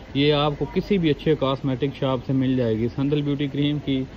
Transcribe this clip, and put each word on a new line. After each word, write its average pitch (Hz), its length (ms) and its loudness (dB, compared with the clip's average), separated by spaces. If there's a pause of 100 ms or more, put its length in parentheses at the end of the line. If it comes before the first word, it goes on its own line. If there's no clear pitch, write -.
(160)
ये 143 180 4
आपको 147 340 0
किसी 196 300 0
भी 165 120 2
अच्छे 147 280 2
cosmetic 135 580 0
shop 131 280 -2
से 135 120 -2
मिल 131 220 2
जाएगी। 113 320 2
Sandal 143 320 0
beauty 143 280 -2
cream 147 300 0
की 131 220 -2 (160)